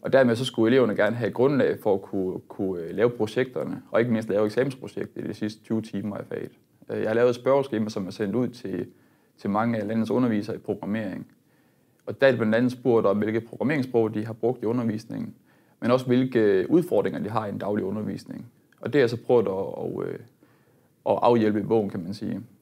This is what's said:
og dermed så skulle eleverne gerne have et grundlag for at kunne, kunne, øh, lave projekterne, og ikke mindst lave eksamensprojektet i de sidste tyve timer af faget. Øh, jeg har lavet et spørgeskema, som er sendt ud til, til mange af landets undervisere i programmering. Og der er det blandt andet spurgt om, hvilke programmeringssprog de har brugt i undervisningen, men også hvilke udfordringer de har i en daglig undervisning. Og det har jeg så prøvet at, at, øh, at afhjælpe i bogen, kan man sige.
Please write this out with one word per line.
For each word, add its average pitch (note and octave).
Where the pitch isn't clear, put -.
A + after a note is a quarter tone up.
og -
dermed B2
så C3
skulle A#2
eleverne A#2+
gerne G#2
have A#2
et F#2
grundlag B2
for G#2
at G2
kunne, F#2+
kunne, F#2+
øh, E2
lave A#2
projekterne, G#2+
og -
ikke A#2+
mindst A2
lave G#2
eksamensprojektet -
i -
de G#2
sidste G#2+
tyve A2
timer G2+
af -
faget. -
Øh, G#2+
jeg G#2
har G#2+
lavet A#2+
et B2
spørgeskema, B2
som G#2
er F2
sendt G2
ud A#2+
til, -
til G2+
mange A2+
af G#2
landets A2
undervisere A2+
i -
programmering. G2+
Og -
der C#3
er C3+
det B2+
blandt A2
andet A#2+
spurgt A2+
om, G2+
hvilke A2
programmeringssprog A#2+
de G#2+
har A2+
brugt A#2
i G#2+
undervisningen, A2+
men A2+
også B2+
hvilke A#2+
udfordringer G#2
de -
har A2
i -
en G2+
daglig G2+
undervisning. G#2
Og -
det -
har D3
jeg A#2
så A#2
prøvet A#2
at, F#2+
at, F2
øh, G1+
at G#2
afhjælpe G#2+
i -
bogen, G#2
kan F#2+
man F#2
sige. G2+